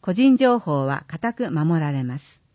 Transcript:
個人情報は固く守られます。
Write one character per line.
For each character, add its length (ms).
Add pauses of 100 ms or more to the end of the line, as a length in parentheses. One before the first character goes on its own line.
個 120
人 240
情 220
報 280
は 220
固 240
く 180
守 300
ら 120
れ 120
ま 140
す。 240 (120)